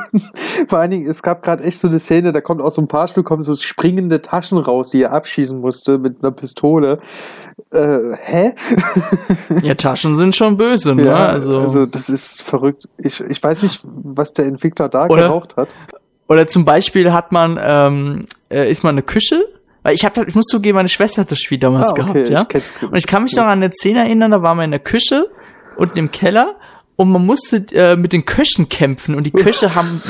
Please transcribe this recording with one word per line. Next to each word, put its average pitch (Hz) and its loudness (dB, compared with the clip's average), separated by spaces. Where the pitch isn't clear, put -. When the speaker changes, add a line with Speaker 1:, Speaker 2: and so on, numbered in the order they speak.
Speaker 1:
<laughs> - -4
Vor 180 0
allen 175 2
Dingen, 160 -4
es - -6
gab 175 -2
grad 170 -2
echt 170 -4
so 185 2
eine 160 2
Szene, 170 2
da 151 0
kommt 165 -4
aus 147 -2
so 160 0
einem 147 -2
Fahrstuhl, 170 0
kommen 160 -2
so 147 -2
springende 170 -2
Taschen 175 -2
raus, 127 -2
die 131 2
er 123 0
abschießen 135 -4
musste 127 0
mit 127 -4
einer 135 0
Pistole. 147 0
Äh, 147 2
hä? 196 0
<laughs> 180 -2
Speaker 2:
Ja, 147 0
Taschen 143 -2
sind 180 2
schon 214 2
böse, 208 2
ne? 143 0
Speaker 1:
Ja, 185 4
Speaker 2:
Also 135 0
Speaker 1:
also 135 2
das 131 -8
ist - -6
verrückt. 139 -4
Ich, 135 -6
ich 139 -8
weiß 160 -2
nicht, 190 -2
was 139 -6
der 147 0
Entwickler 139 -4
da 139 0
Speaker 2:
Oder 165 6
Speaker 1:
geraucht 165 -4
hat. - -4
Speaker 2:
Oder 160 4
zum 170 4
Beispiel 175 4
hat 170 0
man, 165 2
ähm, 143 0
äh, 131 0
ist 165 -2
man 160 4
in 139 0
der 139 -2
Küche, 311 0
weil 151 2
ich - 0
hab, 202 0
ich 214 -2
muss 220 4
zugeben, 208 2
meine 190 2
Schwester - 0
hat 160 -4
das 143 -4
Spiel 135 -4
damals 131 2
Speaker 1:
Ah, 220 4
okay, 143 -2
Speaker 2:
gehabt, 131 2
ja. 151 2
Speaker 1:
ich 226 -4
kenn's - -4
gut. - -8
Speaker 2:
Und - -2
ich 170 0
kann 202 0
mich 262 0
noch 233 4
an 196 2
eine 185 0
Szene 220 0
erinnern, 226 2
da 196 2
waren 170 2
wir 165 -2
in 156 -2
der 143 -4
Küche, 277 -2
unten 175 -2
im 156 -2
Keller, 220 0
und 190 4
man 180 2
musste, 240 2
äh, 180 6
mit 175 0
den 170 0
Köchen - 0
kämpfen 139 -2
und 147 -4
die 147 -4
Köche 190 2
Speaker 1:
<laughs> - -
Speaker 2:
haben 170 -2